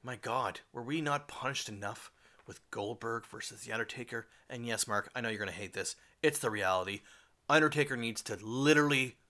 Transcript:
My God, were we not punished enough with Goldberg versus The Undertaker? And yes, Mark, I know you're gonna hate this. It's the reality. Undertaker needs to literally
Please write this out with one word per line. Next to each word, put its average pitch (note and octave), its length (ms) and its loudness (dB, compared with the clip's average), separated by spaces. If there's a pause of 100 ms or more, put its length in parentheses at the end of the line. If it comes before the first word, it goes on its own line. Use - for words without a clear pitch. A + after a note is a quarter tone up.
My B2 140 -6
God, A#2 460 0 (120)
were A#2+ 80 -8
we C#3+ 180 -2
not C#3+ 280 0
punished - 420 -4
enough G2+ 420 -8 (360)
with - 240 -18
Goldberg A2+ 560 -4
versus - 340 -12
The A2+ 100 -10
Undertaker? A2+ 560 -4 (220)
And A#2+ 160 -8
yes, A2+ 220 0
Mark, G#2 260 0
I B2 80 -4
know A2+ 80 -2
you're G#2+ 80 -4
gonna G2+ 140 -4
hate F#2 220 -10
this. - 220 -4 (280)
It's D3 160 4
the A#2 100 0
reality. F#2+ 520 0 (460)
Undertaker D3 480 4
needs A#2 280 -4
to A2 140 -4
literally C3+ 800 4 (120)